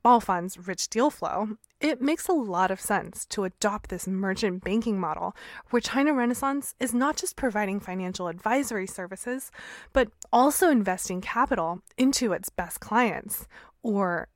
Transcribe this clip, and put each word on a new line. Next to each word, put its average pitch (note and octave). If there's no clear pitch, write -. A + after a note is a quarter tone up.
Bao A#3+
Fan's F#3
rich F3+
deal C4
flow, G#3+
it D4
makes D4
a F#4+
lot F#3+
of F#3
sense -
to -
adopt G3+
this F3+
merchant F#3+
banking G#3+
model F3
where A#3+
China C#4+
Renaissance C4+
is A#3+
not C#4+
just -
providing G3+
financial F#3
advisory G#3+
services, G3
but C4
also C#4+
investing F#3+
capital G3+
into B3+
its -
best -
clients -
or G3